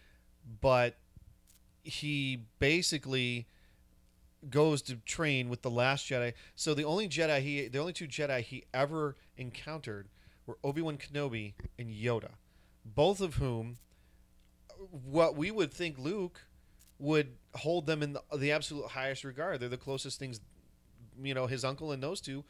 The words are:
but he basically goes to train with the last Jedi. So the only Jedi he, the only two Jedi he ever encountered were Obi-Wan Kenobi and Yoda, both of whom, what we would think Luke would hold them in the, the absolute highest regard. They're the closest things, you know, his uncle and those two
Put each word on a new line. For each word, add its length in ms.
but 360
he 580
basically 880
goes 340
to 140
train 520
with 120
the 100
last 380
Jedi. 240
So 180
the 100
only 240
Jedi 340
he, 260
the 120
only 140
two 140
Jedi 340
he 320
ever 420
encountered 720
were 180
Obi-Wan 340
Kenobi 560
and 100
Yoda, 420
both 360
of 140
whom, 420
what 460
we 160
would 220
think 240
Luke 440
would 360
hold 320
them 160
in 100
the, 80
the 140
absolute 400
highest 320
regard. 360
They're 100
the 80
closest 420
things, 200
you 120
know, 140
his 180
uncle 260
and 120
those 180
two 280